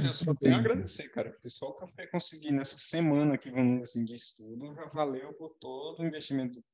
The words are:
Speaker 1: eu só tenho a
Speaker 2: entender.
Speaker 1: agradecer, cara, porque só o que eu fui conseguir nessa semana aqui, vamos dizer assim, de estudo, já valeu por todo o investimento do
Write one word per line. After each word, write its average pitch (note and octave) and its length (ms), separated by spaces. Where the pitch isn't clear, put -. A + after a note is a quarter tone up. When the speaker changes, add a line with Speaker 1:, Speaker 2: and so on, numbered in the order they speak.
Speaker 1:
eu B2 80
só D#3 220
tenho C3 180
a B2 60
Speaker 2:
entender. A2+ 120
Speaker 1:
agradecer, F#2+ 380
cara, A2+ 220
porque - 180
só - 200
o C3+ 60
que - 80
eu F3+ 40
fui - 200
conseguir D#3 440
nessa C#3 260
semana D3+ 560
aqui, C3 160
vamos B2 220
dizer B2 120
assim, A#2 220
de A2+ 80
estudo, A#2+ 640
já D#3+ 180
valeu D3 400
por D#3 160
todo C#3+ 420
o E3 40
investimento C#3 540
do - 40